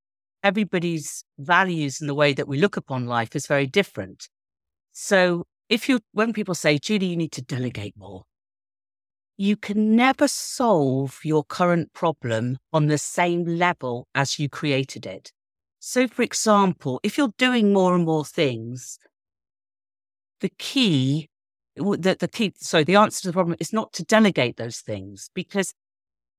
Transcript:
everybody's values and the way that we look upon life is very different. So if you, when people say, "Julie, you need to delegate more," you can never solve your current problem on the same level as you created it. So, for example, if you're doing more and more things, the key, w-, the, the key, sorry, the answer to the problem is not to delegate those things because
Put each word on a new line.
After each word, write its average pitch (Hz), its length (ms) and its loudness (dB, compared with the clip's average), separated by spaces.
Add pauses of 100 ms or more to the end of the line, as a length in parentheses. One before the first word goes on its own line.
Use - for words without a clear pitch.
(420)
everybody's 175 840 -2 (140)
values 160 640 0
and 147 80 -4
the 143 40 -4
way 143 200 4
that 139 120 -4
we 139 120 -4
look 196 180 0
upon 127 300 -6
life 120 280 -2
is 147 120 -6
very 143 200 2
different. 98 640 -4 (640)
So 180 520 2 (260)
if 226 180 0
you, 254 120 2 (120)
when 220 200 0
people 196 220 -4
say, 151 240 2
"Julie, 196 280 0
you 175 100 -2
need 165 160 -4
to 131 100 -10
delegate 120 540 -6
more," 98 280 -18 (1120)
you 202 200 0
can 214 400 2
never 262 320 4
solve 139 960 0
your 151 200 0
current 175 500 0
problem 123 640 -2 (140)
on 151 160 2
the 151 100 2
same 175 460 -2
level 165 680 -2
as - 240 0
you 147 100 -2
created 135 580 -4
it. - 260 -14 (460)
So, 254 300 0
for - 140 -4
example, 196 800 0
if 208 140 -4
you're 269 220 2
doing 240 340 4
more 185 220 4
and 175 100 2
more 160 200 0
things, 123 720 -4 (1400)
the 190 180 -2
key, 151 720 0 (480)
w-, 185 200 -2
the, 180 220 0
the 180 100 -4
key, 202 280 -4
sorry, - 280 0
the 175 120 2
answer - 260 2
to 190 60 -6
the 175 40 -2
problem 170 280 0
is 165 120 -8
not - 200 -4
to 170 120 -8
delegate 170 520 4
those 117 220 -10
things 101 560 -12
because 185 400 -4 (640)